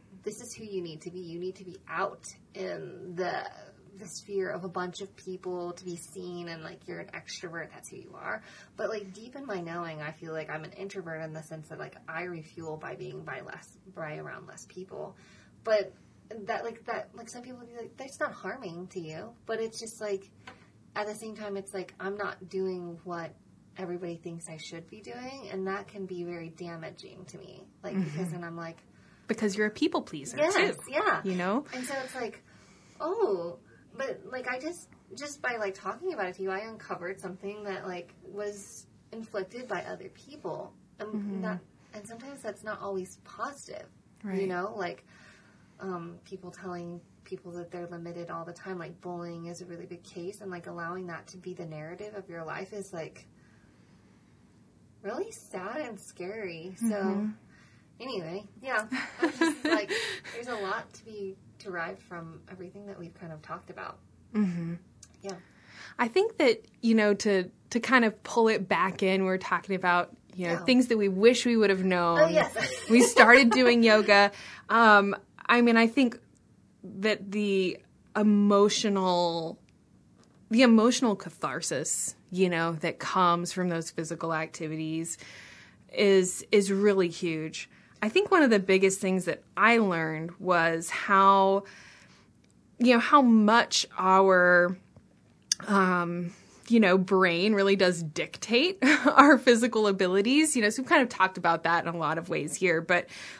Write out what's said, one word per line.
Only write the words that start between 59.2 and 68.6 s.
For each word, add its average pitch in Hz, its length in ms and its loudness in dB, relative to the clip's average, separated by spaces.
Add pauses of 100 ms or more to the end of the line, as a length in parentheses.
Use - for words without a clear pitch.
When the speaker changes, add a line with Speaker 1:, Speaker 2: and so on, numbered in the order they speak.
Speaker 1:
I'm 311 120 -2
just, 320 320 -2
Speaker 2:
<laughs> - 0 -
Speaker 1:
like, 320 260 0 (440)
there's 240 140 -12
a 240 80 -8
lot 202 380 -8
to - 100 -20
be 202 320 -12 (220)
derived 180 440 -10
from 165 380 -16 (100)
everything 190 360 -18
that 202 120 -16
we've 170 160 -16
kind 165 180 -16
of 156 100 -16
talked 175 280 -14
about. - 280 -14 (360)
Speaker 2:
Mm-hmm. 170 400 -2 (480)
Speaker 1:
Yeah. 196 100 -10 (640)
Speaker 2:
I 240 100 0
think 392 300 0
that, 247 260 2 (160)
you 226 140 4
know, 208 200 4
to, 196 360 0 (200)
to 233 100 -2
kind 233 240 4
of 220 180 -2
pull 226 260 2
it 196 200 0